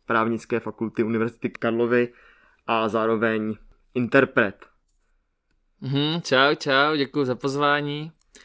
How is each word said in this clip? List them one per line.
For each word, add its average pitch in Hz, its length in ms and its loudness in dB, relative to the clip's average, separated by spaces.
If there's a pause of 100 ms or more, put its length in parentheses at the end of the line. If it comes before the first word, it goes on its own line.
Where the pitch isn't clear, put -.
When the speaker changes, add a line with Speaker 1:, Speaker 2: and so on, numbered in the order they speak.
Speaker 1:
Právnické 113 540 -2
fakulty 110 440 -4
Univerzity 113 460 -4
Karlovy 120 640 0 (540)
a 113 220 0
zároveň 110 680 -2 (380)
interpret. 123 720 0 (1160)
Speaker 2:
Mhm, 143 400 -2
čau, 139 340 4
čau, 147 420 2
děkuji 143 280 -2
za 123 100 -2
pozvání. 147 760 -2 (340)